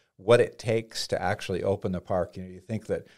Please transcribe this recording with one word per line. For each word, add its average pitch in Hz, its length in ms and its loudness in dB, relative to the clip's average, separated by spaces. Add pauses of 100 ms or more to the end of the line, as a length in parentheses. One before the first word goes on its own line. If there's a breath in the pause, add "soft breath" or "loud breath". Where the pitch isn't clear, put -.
(160 soft breath)
what 110 240 6
it - 180 0
takes 113 500 -2
to - 140 -2
actually 92 400 -2
open 98 300 0
the 90 80 -2
park. 90 360 -2
You 95 60 -10
know, 92 80 -14
you 92 100 -16
think 107 260 -6
that, - 200 -4 (120 soft breath)